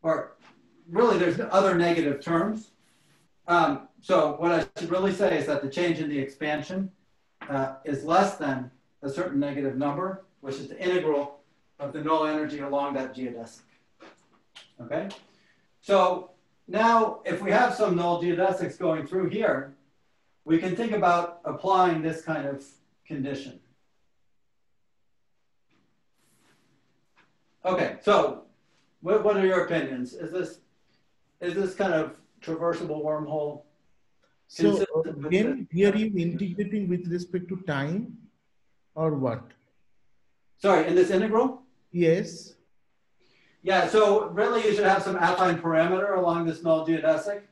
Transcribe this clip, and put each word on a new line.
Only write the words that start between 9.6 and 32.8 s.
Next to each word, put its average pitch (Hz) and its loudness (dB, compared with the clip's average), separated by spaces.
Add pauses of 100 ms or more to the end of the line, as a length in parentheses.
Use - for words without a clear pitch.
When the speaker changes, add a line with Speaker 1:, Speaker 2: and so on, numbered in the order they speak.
Speaker 1:
number, 156 -4 (160)
which 135 -8
is - -12
the - -16
integral 156 -2 (380)
of 143 -8
the 151 -10
null 156 2
energy 151 -4
along 139 -4
that 131 -6
geodesic. 117 -12 (1160)
Okay? 190 -6 (720)
So 185 2 (340)
now, 220 2
if 180 -4
we 196 -2
have 247 4
some 196 2
null 170 0
geodesics 175 0
going 160 -2
through 185 -2
here, 214 -2 (720)
we 160 4
can 180 -2
think 226 -4
about 175 2
applying 170 2
this 156 -4
kind 147 -4
of 139 -8 (420)
condition. 139 -8 (4000)
Okay, - -2
so - 2 (600)
what, 190 2
what 202 4
are 190 4
your 185 4
opinions? 135 -4
Is 160 -10
this, 175 -6 (800)
is 175 -6
this 190 -2
kind 190 0
of 156 0 (240)
traversable 165 -4